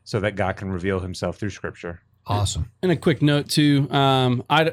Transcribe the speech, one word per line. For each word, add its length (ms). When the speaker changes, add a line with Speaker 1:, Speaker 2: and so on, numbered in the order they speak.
Speaker 1:
so 160
that 140
God 220
can 140
reveal 300
himself 360
through 120
Scripture. 520
Speaker 2:
Awesome. 460
Speaker 3:
And 80
a 60
quick 260
note 280
too, 420
um, 580
I, 240